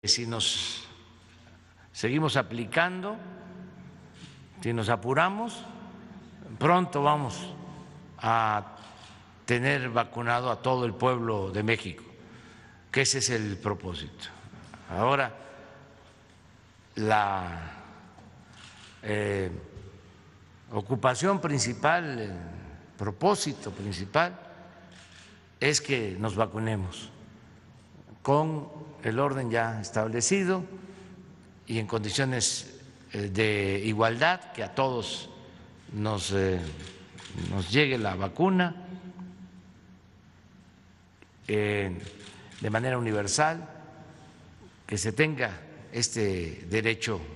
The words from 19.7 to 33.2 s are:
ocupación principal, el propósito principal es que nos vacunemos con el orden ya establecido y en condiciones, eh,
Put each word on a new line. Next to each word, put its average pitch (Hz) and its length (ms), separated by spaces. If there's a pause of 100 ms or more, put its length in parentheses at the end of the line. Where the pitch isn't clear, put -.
ocupación 127 680
principal, 143 800
el 101 140 (640)
propósito 110 720
principal 101 680 (1200)
es 143 220
que 113 380
nos 107 160
vacunemos 104 720 (1120)
con 151 480 (340)
el 117 160
orden 135 320
ya 113 300
establecido 147 840 (1040)
y 113 120
en 107 80
condiciones, 117 920 (340)
eh, 104 160